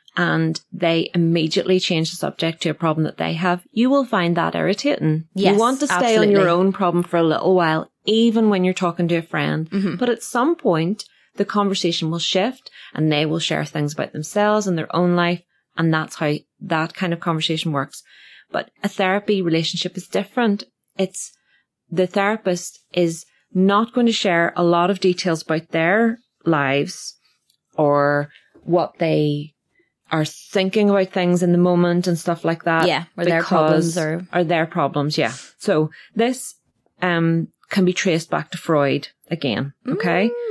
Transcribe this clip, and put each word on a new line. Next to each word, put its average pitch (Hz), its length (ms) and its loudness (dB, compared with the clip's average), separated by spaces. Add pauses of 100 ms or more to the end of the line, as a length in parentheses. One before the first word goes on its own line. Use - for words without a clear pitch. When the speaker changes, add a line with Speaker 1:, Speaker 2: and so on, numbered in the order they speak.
(160)
Speaker 1:
and 160 440 0 (120)
they 165 420 0
immediately 170 680 2
change 165 300 0
the - 80 -12
subject 160 460 -6
to 170 60 0
a 147 40 -2
problem 160 300 -2
that 151 140 -4
they 165 160 -2
have, 175 300 -2 (100)
you 240 160 2
will 277 160 2
find 175 320 0
that 165 180 -2
irritating. 160 680 0 (100)
Speaker 2:
Yes, 190 180 4
Speaker 1:
You 202 60 4
want 262 220 2
to 294 60 -2
stay 220 300 2
on 208 140 4
your 196 100 6
Speaker 2:
absolutely. 180 80 4 (180)
Speaker 1:
own 196 60 2
problem 175 300 0
for - 140 -2
a 170 60 4
little 160 300 2
while, 160 380 2 (140)
even 220 440 4
when 190 140 2
you're 185 100 2
talking 175 360 -2
to 170 80 2
a 165 40 -2
friend. 156 480 -4
Speaker 2:
Mm-hmm. 190 280 -2
Speaker 1:
But 240 120 -2
at 233 140 -4
some 269 320 -2
point, 175 480 0 (320)
the 202 100 -2
conversation 190 640 -2
will 165 80 -4
shift 190 540 -4 (240)
and 156 160 0
they 147 120 2
will 156 140 -2
share 151 260 -4
things 147 300 -4
about - 180 -6
themselves 208 540 -2
and 180 100 -2
their - 200 -6
own 175 200 2
life. 175 280 0 (340)
And 165 160 2
that's 156 220 -4
how 147 180 -2 (280)
that 160 340 -4
kind 170 180 -4
of 165 60 -8
conversation 160 520 -2
works. 135 300 -6 (500)
But - 200 -6 (120)
a - 60 -2
therapy 196 540 0
relationship 165 540 -2
is 180 100 -14
different. 202 560 -2 (340)
It's, - 340 -6 (600)
the 180 160 0
therapist 196 720 -2 (120)
is 170 320 0 (300)
not 202 400 2
going 240 140 2
to 226 60 2
share 170 420 2
a 180 80 0
lot 175 260 4
of 196 100 -2
details 180 440 0
about 160 260 -4
their 208 480 0 (260)
lives 143 720 -2 (600)
or 143 540 2 (340)
what 170 360 0
they 151 540 0 (580)
are 156 140 0
thinking 196 640 0
about 190 200 2
things 175 340 0
in 175 80 4
the 175 60 4
moment 175 500 2
and 170 100 0
stuff 165 280 -4
like 165 180 -2
that. 165 240 2
Speaker 2:
Yeah, 160 180 0 (120)
or 175 80 -2
their 165 160 2
Speaker 1:
because - 60 -4 (460)
Speaker 2:
problems 175 40 -2
or 165 360 -4
Speaker 1:
or 180 100 0
their 165 220 0
problems, 151 520 -2
yeah. 127 160 0 (260)
So 156 300 0 (260)
this, 247 400 -2 (460)
um, 165 480 0 (200)
can 196 140 2
be 180 100 2
traced 165 360 -2
back 156 220 -4
to 175 60 -12
Freud 143 520 0 (200)
again, 139 440 -4 (120)
okay? 202 460 0 (200)